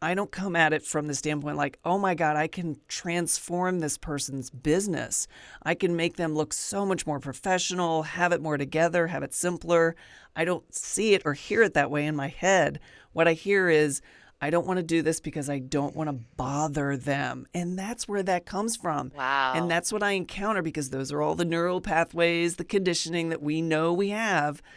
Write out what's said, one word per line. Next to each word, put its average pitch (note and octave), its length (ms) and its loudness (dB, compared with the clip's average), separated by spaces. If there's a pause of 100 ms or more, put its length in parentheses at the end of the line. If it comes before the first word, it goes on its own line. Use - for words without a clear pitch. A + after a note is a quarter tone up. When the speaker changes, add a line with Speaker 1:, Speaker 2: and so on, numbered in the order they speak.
Speaker 1:
I E3+ 140 0
don't G3 160 -4
come F#3 240 -4
at D#3+ 180 6
it D#3 100 0
from D3+ 220 -2
the D3 80 -4
standpoint D3 440 -4
like, C#3+ 280 -2
"Oh F3+ 140 2
my F#3+ 160 2
God, D#3 220 2
I D#3 100 0
can E3 300 -6 (100)
transform F3 960 -2
this D3 180 -2
person's C#3 500 -6
business. D3+ 760 0 (340)
I E3 140 0
can F3 200 2
make E3+ 220 0
them E3 160 0
look D#3 200 0
so G3+ 340 -4
much F#3+ 180 0
more D3 140 -4
professional, F3 840 0
have E3+ 280 0
it E3+ 100 2
more D3+ 160 0
together, E3 500 2
have E3 140 -6
it C#3 120 -8
simpler." E3+ 640 2 (400)
I D#3+ 80 0
don't F3 300 -2
see - 400 2
it - 100 4
or D3 100 0
hear - 280 0
it G#3 140 4
that C3+ 160 4
way D3 160 0
in D#3 80 -2
my C#3 140 -4
head. E3 500 4 (340)
What E3 140 4
I E3+ 60 8
hear F#3+ 360 2
is, D3+ 320 4 (400)
"I C#3+ 80 -2
don't E3+ 160 2
wanna F#3 160 0
do E3 220 0
this D#3+ 160 0
because C#3+ 280 -6
I C#3+ 120 -4
don't C#3 360 -4
wanna D#3 180 -4
bother C#3 840 -2
them." C3 560 -4
And F3 240 -4
that's G3+ 300 -8
where G3+ 160 -2
that F3+ 240 0
comes G#3+ 280 -4
from. C#3+ 400 -4
Speaker 2:
Wow. C3+ 380 0
Speaker 1:
And E3+ 160 0
that's E3+ 240 0
what G#3 80 -2
I G3+ 120 2
encounter F#3 500 -2
because D3+ 260 -4
those C3+ 220 -4
are D3 100 -2
all D#3 140 0
the E3+ 100 0
neural E3+ 340 0
pathways, E3+ 760 2
the F3 100 -6
conditioning E3+ 640 0
that D#3+ 140 -4
we D3+ 180 0
know D#3+ 320 2
we G3 160 2
have F#3 540 -2 (140)